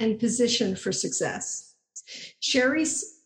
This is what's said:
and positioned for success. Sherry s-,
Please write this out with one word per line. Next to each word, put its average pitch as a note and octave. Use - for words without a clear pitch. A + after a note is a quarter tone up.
and A3
positioned A#3
for -
success. -
Sherry C4+
s-, -